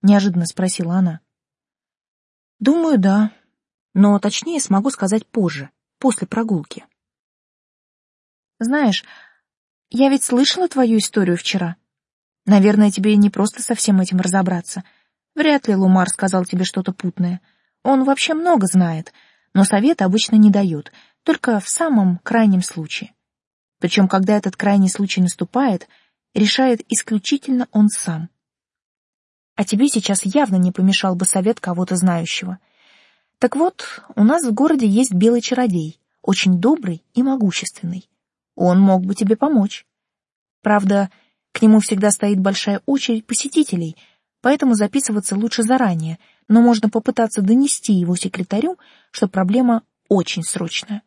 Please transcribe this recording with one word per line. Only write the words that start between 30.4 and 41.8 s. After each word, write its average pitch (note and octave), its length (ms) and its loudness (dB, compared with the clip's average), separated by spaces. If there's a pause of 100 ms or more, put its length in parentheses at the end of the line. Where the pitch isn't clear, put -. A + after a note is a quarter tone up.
не F3+ 140 2
помешал F#3+ 440 0
бы F3+ 100 -2
совет G3 340 0
кого-то F3+ 360 -4
знающего. F3+ 640 -4 (800)
Так - 160 0
вот, - 480 -4 (120)
у G#3 80 2
нас D4+ 220 4
в A#3 80 0
городе C4+ 340 2
есть G#3+ 260 2
белый A3+ 280 2
чародей, G3 580 -4 (220)
очень F#3 400 0
добрый G#3+ 420 0 (120)
и A#3+ 80 0
могущественный. G3 840 -4 (480)
Он F3+ 240 2
мог F#3+ 240 4
бы F#3+ 120 -4
тебе G#3+ 200 0
помочь. A#3+ 520 -2 (760)
Правда, G3+ 480 0 (440)
к - 100 -4
нему A3 160 6
всегда G#3 320 -2